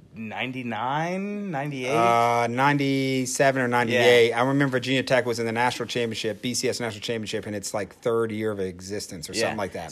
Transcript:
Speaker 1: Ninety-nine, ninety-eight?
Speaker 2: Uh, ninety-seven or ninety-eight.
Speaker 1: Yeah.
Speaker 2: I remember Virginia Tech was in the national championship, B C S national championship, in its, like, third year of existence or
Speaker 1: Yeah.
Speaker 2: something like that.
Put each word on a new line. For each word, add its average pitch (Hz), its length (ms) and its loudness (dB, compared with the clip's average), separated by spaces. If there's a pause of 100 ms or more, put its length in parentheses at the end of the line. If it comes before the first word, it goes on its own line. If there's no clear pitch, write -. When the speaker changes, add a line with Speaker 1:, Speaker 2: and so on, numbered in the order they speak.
(160)
Speaker 1:
Ninety-nine, 131 1400 -6
ninety-eight? 135 420 -4
Speaker 2:
Uh, 117 540 4
ninety-seven 135 1120 2
or 123 60 2
ninety-eight. 120 640 6
Speaker 1:
Yeah. 117 120 0
Speaker 2:
I 127 60 4
remember 139 240 2
Virginia 127 320 0
Tech 127 220 2
was 117 120 -2
in 117 80 -2
the 117 60 -2
national 120 340 0
championship, 110 560 -4
B 123 120 -4
C 123 140 0
S 117 120 -2
national 104 220 -6
championship, 110 440 -6
in 107 80 -6
its, 101 200 -8
like, 101 260 -6
third 113 320 0
year 110 180 -2
of 101 80 -6
existence 92 720 -8
or 90 40 -10
Speaker 1:
Yeah. 110 80 0
Speaker 2:
something 90 160 -2
like 92 160 -4
that. 87 180 -8